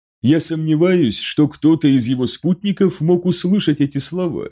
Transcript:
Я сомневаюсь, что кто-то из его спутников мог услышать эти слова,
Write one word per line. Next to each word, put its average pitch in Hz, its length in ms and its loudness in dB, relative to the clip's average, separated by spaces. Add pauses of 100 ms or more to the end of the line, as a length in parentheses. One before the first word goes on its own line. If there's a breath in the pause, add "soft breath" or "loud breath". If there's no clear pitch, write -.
(220)
Я 151 180 2
сомневаюсь, 160 800 0
что - 280 0
кто-то 151 400 0
из 131 200 2
его 127 200 -2
спутников 185 760 -2
мог 175 240 2
услышать 180 560 0
эти 139 160 -2
слова, 165 540 -4